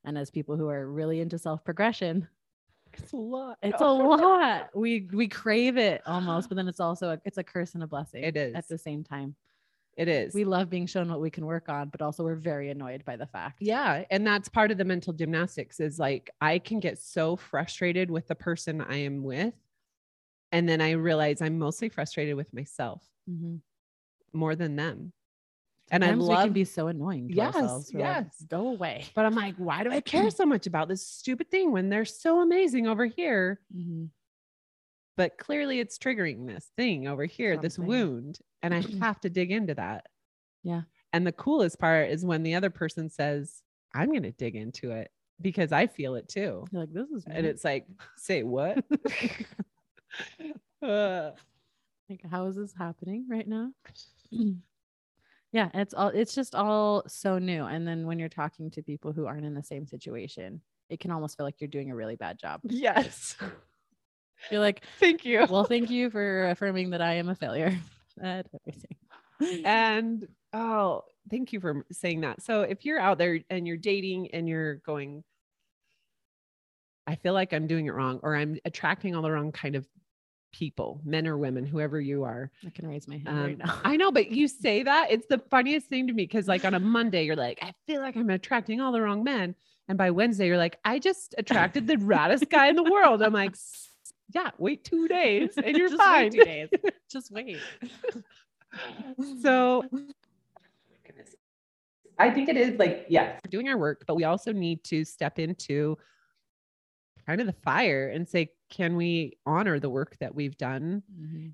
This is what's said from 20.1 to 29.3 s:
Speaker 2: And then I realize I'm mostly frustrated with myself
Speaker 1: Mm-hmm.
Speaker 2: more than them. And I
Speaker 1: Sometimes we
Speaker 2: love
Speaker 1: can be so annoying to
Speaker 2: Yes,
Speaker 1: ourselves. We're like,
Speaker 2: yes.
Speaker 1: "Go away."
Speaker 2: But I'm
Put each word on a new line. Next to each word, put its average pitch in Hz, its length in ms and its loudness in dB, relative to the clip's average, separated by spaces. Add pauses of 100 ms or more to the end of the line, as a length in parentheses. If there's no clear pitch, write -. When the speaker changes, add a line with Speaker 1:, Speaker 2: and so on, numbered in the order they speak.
Speaker 2:
And 170 160 4
then 160 120 4
I 160 120 2
realize 156 500 2
I'm 160 160 0
mostly 160 300 -2
frustrated 151 480 -4
with 143 180 -8
myself 123 500 -8 (240)
Speaker 1:
Mm-hmm. 170 280 -8 (760)
Speaker 2:
more 160 220 0
than 160 220 -4
them. 156 360 -6 (800)
And 180 140 4
I 180 40 6
Speaker 1:
Sometimes 175 200 2
we 170 60 6
Speaker 2:
love 185 100 6
Speaker 1:
can 208 80 2
be 190 120 2
so 160 220 -4
annoying 156 420 -6
to 180 60 -6
Speaker 2:
Yes, 214 220 0
Speaker 1:
ourselves. 147 360 -2
We're - 80 -4
like, 330 260 -2
Speaker 2:
yes. - 220 -18
Speaker 1:
"Go 190 200 -4
away." 170 360 -6 (100)
Speaker 2:
But 220 120 4
I'm 220 80 2